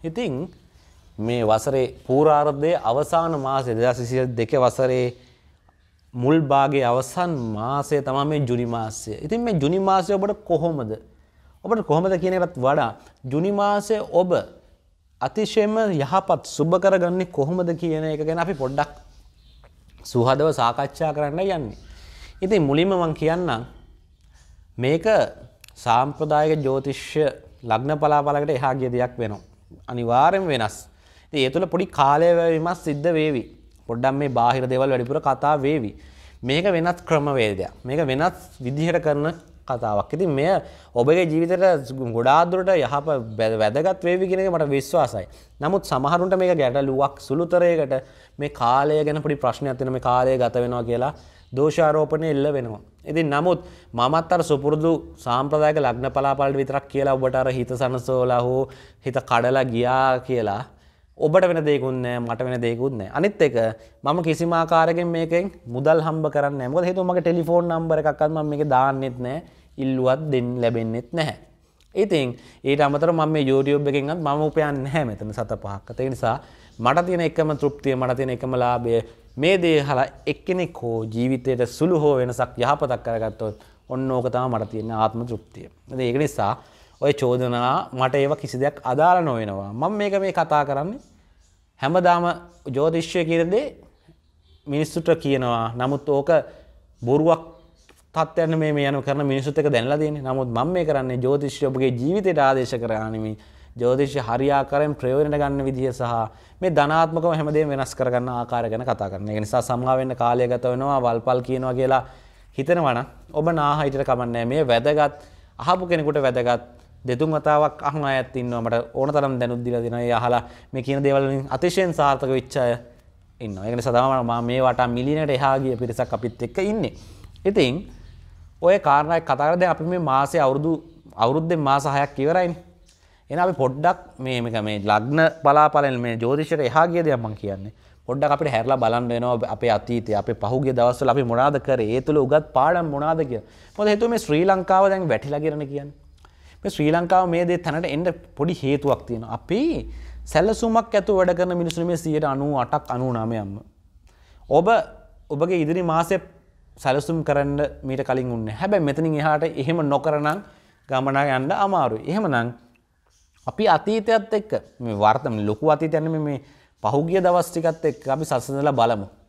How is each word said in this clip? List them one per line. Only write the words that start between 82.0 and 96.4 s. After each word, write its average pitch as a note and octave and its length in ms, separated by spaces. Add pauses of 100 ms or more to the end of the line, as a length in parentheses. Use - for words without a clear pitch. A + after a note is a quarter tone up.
වෙනසක් B2 420
යහපතක් B2+ 440
කරගත්තොත් A2 520 (320)
ඔන්න C3 240
ඕක B2+ 160
තමයි B2+ 240
මට A2 200
තියෙන A2 200
ආත්ම A2 320
තෘප්තිය. A2+ 440 (200)
ඉතින් C3 200
ඒක A#2+ 100
නිසා C3+ 360 (480)
ඔය C#3 120
චෝදනා B2+ 800
මට B2+ 240
ඒවා C#3 260
කිසි B2+ 180
දෙයක් C#3+ 240
අදාළ D#3 400
නොවෙනවා. G#2 500
මම E3 240
මේක G3+ 220
මේ F#3+ 120
කතා D#3 340
කරන්නේ D3 340 (840)
හැමදාම F3 440 (500)
ජ්‍යොතිෂය D#3+ 500
කියන E3 260
දේ A#3+ 140 (1000)
මිනිස්සුන්ට D3+ 420 (100)
කියනවා. B2 560
නමුත් C#3 340
ඕක C#3 200 (720)